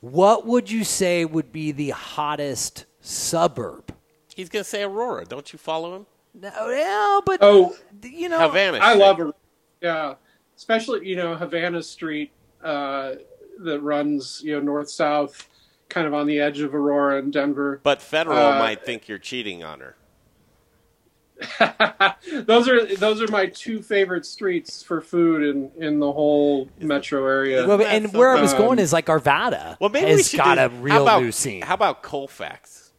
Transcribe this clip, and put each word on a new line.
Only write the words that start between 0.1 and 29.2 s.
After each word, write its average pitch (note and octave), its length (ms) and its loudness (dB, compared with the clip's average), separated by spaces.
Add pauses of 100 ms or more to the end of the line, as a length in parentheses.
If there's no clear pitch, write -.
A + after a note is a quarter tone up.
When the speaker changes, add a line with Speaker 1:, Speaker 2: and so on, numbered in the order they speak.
Speaker 1:
would A#3 240 0
you A3 140 -2
say F3 400 0
would D#3 280 -6
be D#3 200 -6
the C#3 180 -6
hottest D3 960 -8 (140)
suburb? - 920 -4 (400)
Speaker 2:
He's F#3 140 -12
gonna G3+ 160 -6
say G3+ 180 -6
Aurora. G#3 440 -6
Don't C#3 260 -14
you D#3 60 -20
follow E3 380 -6
him? G3+ 100 -20 (260)
Speaker 1:
No, G#3+ 380 -10
yeah, G4+ 560 0
but, F#4+ 160 0
Speaker 3:
Oh. G3+ 340 8 (260)
Speaker 1:
you D#4+ 260 -10
know, E4 100 0
Speaker 2:
Havana F#3+ 400 2
Speaker 3:
I G#3 140 6
Speaker 2:
Street. G#3 80 6
Speaker 3:
love F#3+ 200 8
Aurora. D3+ 140 -4 (480)
Yeah, D#3+ 320 -4 (420)
especially, A3+ 500 -2
you F#3 100 -4
know, E3+ 180 -4
Havana E3+ 480 -4
Street, D3+ 480 -8 (320)
uh, C#3 520 -6 (440)
that D#3 220 -6
runs, D3 600 -4
you D3+ 120 -6
know, D3 60 -4
north-south, D3 880 -4 (400)
kind E3+ 180 -4
of D3 80 -2
on D3 120 -2
the D3 140 0
edge C#3+ 200 -2
of C#3+ 140 -4
Aurora C#3+ 440 0
and C#3 140 -6
Denver. C#3+ 500 -2
Speaker 2:
But C#3+ 180 2
Federal D#3 380 -2
Speaker 3:
Uh, C#3+ 200 4
Speaker 2:
might A2 280 -2
think A#2+ 220 -8
you're G2+ 100 -8
cheating G#2 460 -10
on D2+ 160 -14
her. C2+ 160 -20 (1400)
Speaker 3:
<laughs> - 1040 -2
Those A#3+ 220 6
are, A#3+ 160 4 (120)
those G#3+ 260 0
are A3 60 -2
my G3+ 180 0
two A3 360 -10
favorite F#3 440 -2
streets - 560 -6
for E3 180 -6
food E3 420 0
in, C#3 280 -4 (120)
in D3+ 160 -2
the C#3+ 140 0
whole D3 640 2
Speaker 2:
Isn't D#3+ 120 -8
Speaker 3:
metro C#3 380 -2
area. C3+ 400 0
Speaker 1:
Well, G3+ 140 4
Speaker 2:
Isn't G#3+ 100 2
that G#3+ 40 2 (100)
Speaker 1:
and G3+ 80 -6
where B3 180 6
I B3+ 100 4
was G3+ 100 4
Speaker 2:
something? G#3+ 160 2
Speaker 1:
going B3 120 2
Speaker 3:
Um, G#3 60 2
Speaker 1:
is, D3+ 80 0
like, E3 140 0
Arvada D3 720 0